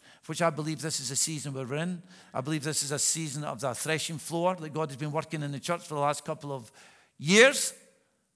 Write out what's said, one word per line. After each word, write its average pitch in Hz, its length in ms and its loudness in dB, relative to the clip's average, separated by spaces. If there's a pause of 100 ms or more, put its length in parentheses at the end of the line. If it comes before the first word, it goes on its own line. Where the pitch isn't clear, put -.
(260)
which 160 160 -4
I 165 80 4
believe 151 320 -4
this 147 180 -2
is 131 100 -6
a 139 60 -4
season 147 380 -2
we're 131 220 -4
in. 175 260 -4 (320)
I 123 80 -2
believe 147 220 -2
this 147 180 0
is 143 100 -4
a 143 60 0
season 151 460 0
of 143 180 -6
the 131 100 0
threshing 156 460 -2
floor 170 380 0
that 156 180 -8
God 156 160 -2
has 135 80 -10
been 151 120 -4
working 156 320 -4
in 143 100 -4
the 139 60 -6
church 170 280 -4
for 156 80 -8
the 147 60 0
last 143 260 0
couple 143 260 -6
of 123 180 -8 (460)
years, 220 560 8 (640)